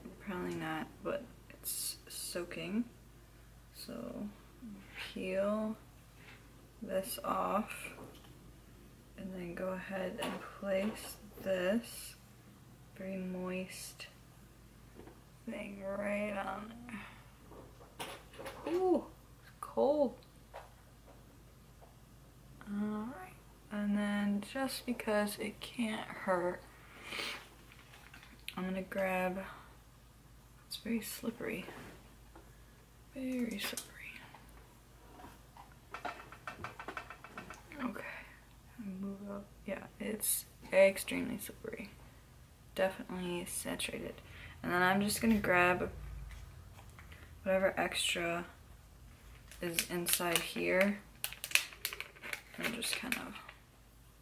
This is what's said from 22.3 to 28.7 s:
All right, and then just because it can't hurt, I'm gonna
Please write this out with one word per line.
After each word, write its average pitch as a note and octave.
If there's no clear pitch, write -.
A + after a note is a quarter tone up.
All G#3+
right, F#4
and G#3
then G#3
just C4+
because G#3
it G#3
can't G#3+
hurt, F3+
I'm F#3
gonna F#3+